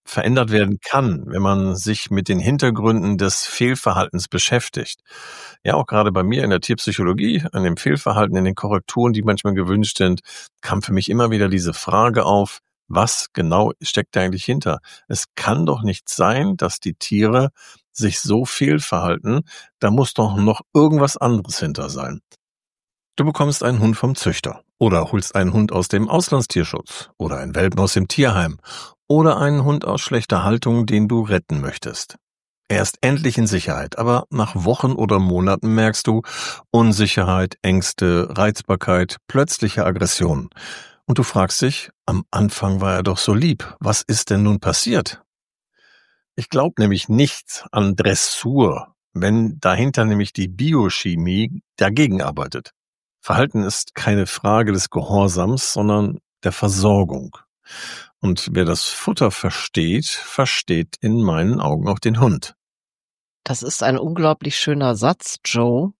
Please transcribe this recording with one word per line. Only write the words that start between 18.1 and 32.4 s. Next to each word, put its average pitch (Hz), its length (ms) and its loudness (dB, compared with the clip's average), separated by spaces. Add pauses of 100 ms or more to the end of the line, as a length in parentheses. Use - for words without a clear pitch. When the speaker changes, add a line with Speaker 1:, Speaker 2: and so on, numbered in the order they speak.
Speaker 1:
so 110 240 0
fehlverhalten, 127 1000 -2 (360)
da 104 120 2
muss 127 220 2
doch 104 220 0
noch 104 260 0 (120)
irgendwas 151 420 4
anderes 117 440 -2
hinter 73 300 -6
sein. 67 300 -8 (960)
Du 147 80 0
bekommst 147 400 0
einen 120 160 2
Hund 110 160 4
vom 131 200 0
Züchter - 480 -4 (140)
oder 92 340 2
holst - 240 -2
einen 92 180 0
Hund 107 180 2
aus 92 160 -2
dem 107 220 0
Auslandstierschutz - 1080 -2
oder 73 200 -6
einen 71 180 -8
Welpen 90 240 0
aus 95 140 2
dem 98 140 2
Tierheim 95 500 2 (500)
oder 156 300 6
einen 143 260 2
Hund 147 220 0
aus 98 160 -2
schlechter 107 420 0
Haltung, 117 420 2
den 104 220 2
du 117 140 2
retten 90 400 -2
möchtest. - 560 -10 (500)